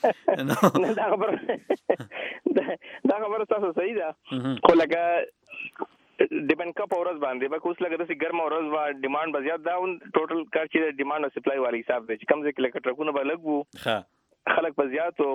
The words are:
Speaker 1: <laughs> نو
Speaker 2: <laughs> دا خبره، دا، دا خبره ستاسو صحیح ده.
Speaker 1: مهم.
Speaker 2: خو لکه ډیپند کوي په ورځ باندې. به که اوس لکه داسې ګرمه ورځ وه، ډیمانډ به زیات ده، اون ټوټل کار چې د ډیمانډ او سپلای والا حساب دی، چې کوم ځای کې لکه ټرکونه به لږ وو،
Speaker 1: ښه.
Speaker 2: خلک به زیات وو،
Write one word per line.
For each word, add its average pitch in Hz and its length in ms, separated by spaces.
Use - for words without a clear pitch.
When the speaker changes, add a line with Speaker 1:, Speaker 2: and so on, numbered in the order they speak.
Speaker 1:
<laughs> - 340
نو - 20
Speaker 2:
<laughs> 208 60
دا 214 100
خبره، 202 500
دا، 185 80
دا 202 160
خبره 214 260
ستاسو 196 300
صحیح 220 140
ده. 160 200
Speaker 1:
مهم. 131 240
Speaker 2:
خو 175 80
لکه 165 300
ډیپند 156 560
کوي 208 160
په 190 100
ورځ 175 220
باندې. 131 280
به 160 80
که 180 100
اوس 170 120
لکه 165 180
داسې 170 240
ګرمه 165 240
ورځ 156 260
وه، 151 100
ډیمانډ 147 320
به 139 120
زیات 160 200
ده، 170 140
اون 185 100
ټوټل 160 240
کار 160 160
چې - 120
د 147 180
ډیمانډ 147 220
او 139 120
سپلای 135 300
والا 120 160
حساب 120 260
دی، 113 80
چې - 160
کوم 151 140
ځای 147 100
کې 131 100
لکه 120 220
ټرکونه 151 300
به 139 120
لږ 165 160
وو، 151 140
Speaker 1:
ښه. 113 140
Speaker 2:
خلک 165 240
به 143 140
زیات 160 280
وو، 143 140